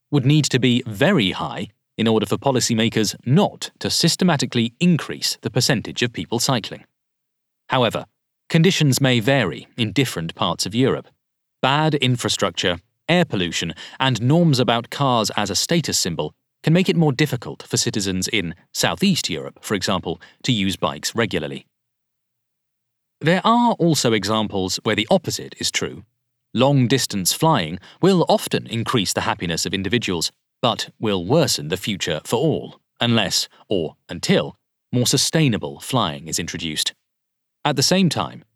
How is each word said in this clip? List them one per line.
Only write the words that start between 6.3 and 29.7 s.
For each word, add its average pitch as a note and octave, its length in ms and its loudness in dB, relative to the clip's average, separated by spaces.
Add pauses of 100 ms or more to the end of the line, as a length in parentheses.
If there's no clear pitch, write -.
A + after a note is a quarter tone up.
cycling. - 460 -4 (840)
However, A#2 380 0 (420)
conditions E3 520 4
may B2+ 200 2
vary A2 560 0
in A2 160 -2
different G2 420 -2
parts F2 300 -4
of F#2 100 -6
Europe. A2 340 0 (520)
Bad D3 360 2
infrastructure, G#2 800 0 (300)
air E3+ 160 4
pollution, F2 500 -4 (260)
and B2+ 220 0
norms D3+ 360 4
about A#2 320 0
cars B2 460 0
as G#2 140 -2
a F#2 60 -4
status - 420 0
symbol D#2+ 360 -4 (280)
can D3+ 100 4
make F3+ 160 4
it F3+ 80 0
more D#3 160 4
difficult - 500 -4
for - 140 -4
citizens F#2+ 520 -2
in F2 260 -2 (180)
Southeast C3 560 0
Europe, C#2 320 -8
for - 140 -6
example, F2+ 460 -4 (220)
to C3 100 -2
use F#2+ 240 0
bikes D2+ 380 -6
regularly. D#2+ 520 -4 (1500)
There E3+ 240 2
are A#3 280 4
also D#3 400 2
examples G2+ 720 0
where A2 100 0
the G#2 160 -2
opposite - 480 -2
is - 140 -4
true. D2 320 -6 (500)
Long-distance A#2+ 800 2
flying F#2+ 480 0 (200)
will F3+ 280 4
often - 400 0
increase A2+ 440 -2
the G2+ 100 -2
happiness F2 440 -4
of E2+ 80 -4